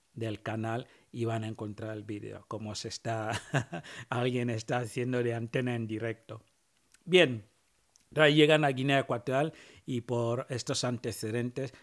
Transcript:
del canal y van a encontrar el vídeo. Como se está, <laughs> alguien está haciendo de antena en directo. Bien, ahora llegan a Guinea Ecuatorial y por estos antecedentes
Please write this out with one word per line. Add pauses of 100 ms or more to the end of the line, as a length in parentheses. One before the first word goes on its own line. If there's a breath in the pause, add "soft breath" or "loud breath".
(140)
del
canal (260 loud breath)
y
van
a
encontrar
el
vídeo.
Como
se
está, (100)
<laughs> (260 loud breath)
alguien
está
haciendo
de
antena
en
directo. (600)
Bien, (720)
ahora
llegan
a
Guinea
Ecuatorial (320 loud breath)
y
por
estos
antecedentes